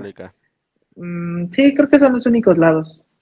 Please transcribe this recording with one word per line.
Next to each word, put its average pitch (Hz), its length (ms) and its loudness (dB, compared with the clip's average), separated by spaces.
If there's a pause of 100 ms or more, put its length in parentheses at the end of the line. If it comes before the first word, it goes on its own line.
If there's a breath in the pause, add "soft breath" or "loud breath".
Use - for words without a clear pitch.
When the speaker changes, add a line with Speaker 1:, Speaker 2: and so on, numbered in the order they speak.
Speaker 1:
República. 95 320 -18 (600)
Speaker 2:
Mm, 175 560 -10
sí, 277 220 2
creo 285 160 2
que 294 80 6
son 269 160 2
los 240 120 -4
únicos 220 320 2
lados. 160 440 -2 (200)